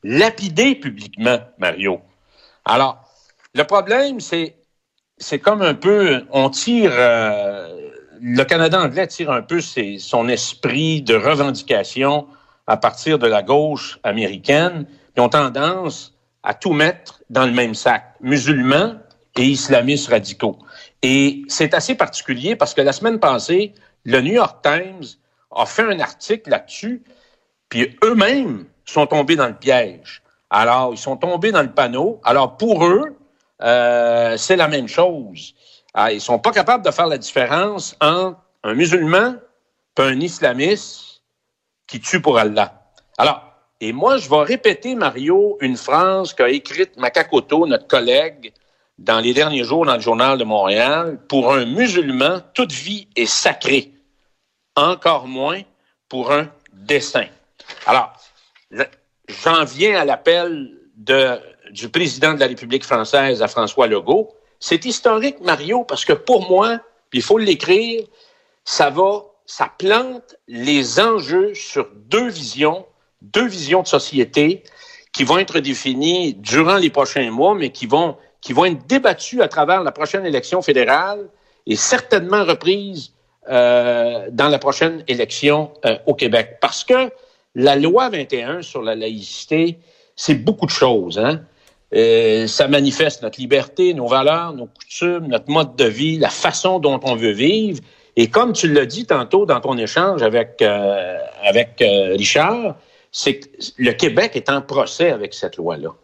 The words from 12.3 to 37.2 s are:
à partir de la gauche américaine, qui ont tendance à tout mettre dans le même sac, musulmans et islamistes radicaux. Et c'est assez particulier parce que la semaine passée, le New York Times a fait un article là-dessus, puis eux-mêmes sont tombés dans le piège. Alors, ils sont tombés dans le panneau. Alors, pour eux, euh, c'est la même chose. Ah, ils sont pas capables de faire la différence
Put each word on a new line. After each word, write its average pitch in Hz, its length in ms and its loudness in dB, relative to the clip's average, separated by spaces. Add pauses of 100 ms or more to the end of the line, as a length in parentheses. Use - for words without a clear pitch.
à 107 100 2
partir 151 400 -2
de 120 80 0
la 110 160 4
gauche 143 640 -2
américaine, 139 800 -2 (300)
qui 123 60 2
ont 120 80 4
tendance 151 840 -2 (300)
à - 120 -4
tout 175 180 -2
mettre 156 460 -2 (100)
dans 131 160 2
le 123 60 0
même 120 240 0
sac, - 440 -2
musulmans 143 760 0 (420)
et 127 60 0
islamistes 135 680 2
radicaux. 110 480 -2 (460)
Et 139 440 2
c'est 160 280 0
assez 175 180 -2
particulier 143 600 -4
parce - 180 -2
que 147 80 2
la 135 120 2
semaine 220 260 -2
passée, 175 560 0 (300)
le 127 160 2
New 160 120 0
York - 300 0
Times 175 400 -2 (520)
a 120 120 0
fait - 160 -2
un 202 160 -2
article - 500 -6
là-dessus, - 540 -6 (680)
puis 120 340 -2
eux-mêmes 220 640 0 (200)
sont 147 200 2
tombés 151 300 2
dans 139 120 0
le 110 80 -8
piège. 120 680 -2 (260)
Alors, 120 440 2
ils 113 40 -12
sont 135 180 -6
tombés 175 360 -2
dans 175 100 4
le 127 100 -2
panneau. 123 520 0
Alors, 131 340 2
pour 202 280 2
eux, 262 300 2 (460)
euh, 117 760 2
c'est 180 180 0
la 170 120 2
même 139 200 -4
chose. 139 640 -2 (400)
Ah, 107 180 0
ils 104 100 -6
sont 120 180 0
pas 220 120 0
capables 226 320 2
de 156 60 2
faire 165 180 0
la 143 120 -2
différence 160 840 -2